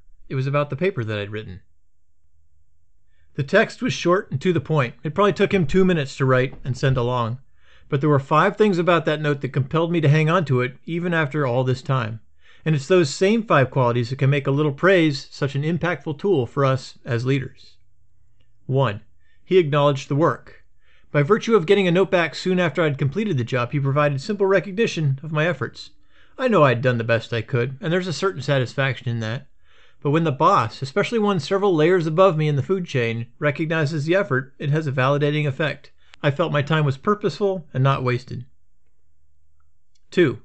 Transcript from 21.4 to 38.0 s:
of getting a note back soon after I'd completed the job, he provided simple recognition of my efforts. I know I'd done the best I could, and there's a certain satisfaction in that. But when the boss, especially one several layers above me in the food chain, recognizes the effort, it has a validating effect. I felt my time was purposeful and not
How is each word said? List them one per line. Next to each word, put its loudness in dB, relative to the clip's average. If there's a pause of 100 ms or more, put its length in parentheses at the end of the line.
of 2
getting 4
a 2
note 2
back 0
soon -2
after 0
I'd 0
completed -2
the -2
job, -4
he -2
provided 0
simple -2
recognition 0
of -10
my 0
efforts. -6 (460)
I -2
know 6
I'd 4
done 2
the -4
best 0
I -2
could, -4
and -4
there's -2
a -6
certain -4
satisfaction -2
in -4
that. -6 (560)
But -2
when 2
the 0
boss, 2
especially -2
one 0
several 0
layers 4
above 4
me 0
in 0
the 0
food -2
chain, -2 (100)
recognizes -2
the 2
effort, 0
it -4
has -2
a -4
validating 0
effect. -4 (320)
I 2
felt -2
my 2
time 0
was 0
purposeful -2
and 0
not 2